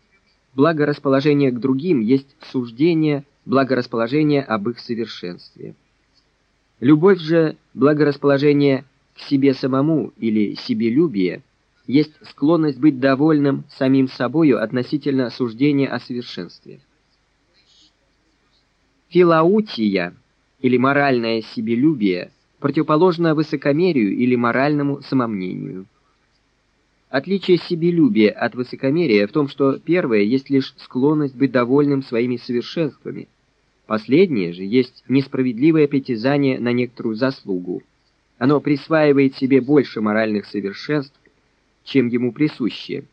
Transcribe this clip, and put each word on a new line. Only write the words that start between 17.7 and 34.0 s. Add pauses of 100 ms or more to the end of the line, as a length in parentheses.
Филаутия, (480)
или
моральное
себелюбие – (280)
противоположно
высокомерию
или
моральному
самомнению. (1200)
Отличие
себелюбия
от
высокомерия
в
том,
что
первое
есть
лишь
склонность
быть
довольным
своими
совершенствами. (600)
Последнее